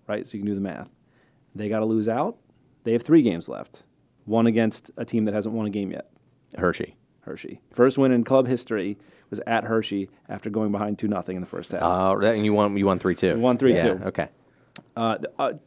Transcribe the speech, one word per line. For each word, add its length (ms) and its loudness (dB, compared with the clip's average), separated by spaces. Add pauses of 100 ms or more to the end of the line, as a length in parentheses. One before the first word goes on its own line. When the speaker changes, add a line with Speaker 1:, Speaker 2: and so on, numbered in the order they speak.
Speaker 1:
right? 200 -4
So 100 -16
you 60 -8
can 40 -4
do 80 -2
the 60 -4
math. 280 -8 (640)
They 140 -6
gotta 160 0
lose 220 0
out. 300 -2 (460)
They 100 0
have 100 0
three 180 6
games 280 0
left. 340 -14 (420)
One 220 4
against 500 0
a 80 -6
team 200 -2
that 80 -2
hasn't 220 -4
won 100 -4
a 40 -4
game 220 -4
yet. 180 -12 (480)
Speaker 2:
Hershey. 380 -2 (260)
Speaker 1:
Hershey. 380 -14 (140)
First 240 4
win 140 4
in 120 4
club 240 4
history 500 -2 (320)
was 180 -8
at 180 0
Hershey 440 -2 (200)
after 200 -8
going 220 -2
behind 280 -4
two 80 -4
nothing 280 -4
in 60 -8
the 60 -10
first 240 -12
half. 100 -4
Speaker 2:
Uh, 380 2
that, 160 2
and 100 0
you 80 4
won, 240 2
you 80 2
won 140 4
three 160 0
two. 200 2
Speaker 1:
We 60 0
won 160 4
three 160 4
two. 260 2
Speaker 2:
Yeah, 80 -6
okay. 220 -4 (640)
Speaker 1:
Uh, 220 -2
th-, 220 -10
uh, 140 0 (140)